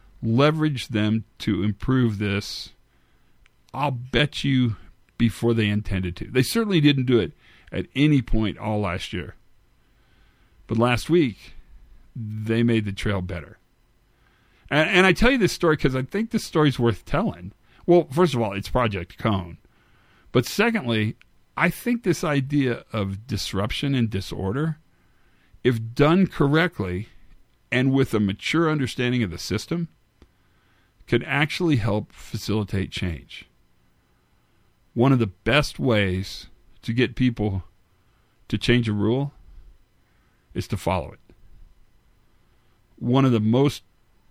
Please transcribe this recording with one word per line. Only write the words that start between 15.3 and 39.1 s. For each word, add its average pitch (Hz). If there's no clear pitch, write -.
you 269
this 185
story 160
'cause 131
I 131
think 202
this 214
story's 151
worth 117
telling. 143
Well, 170
first 147
of 120
all, 104
it's 101
Project 104
Cone. 92
But 123
secondly, 120
I 165
think 240
this 180
idea 143
of 101
disruption 107
and 117
disorder, 104
if 113
done 170
correctly 139
and 127
with 135
a 107
mature 156
understanding 123
of 92
the -
system, 165
could -
actually 151
help 107
facilitate 101
change. -
One 127
of 127
the 113
best 139
ways 101
to 117
get 120
people 104
to 113
change 120
a 104
rule 120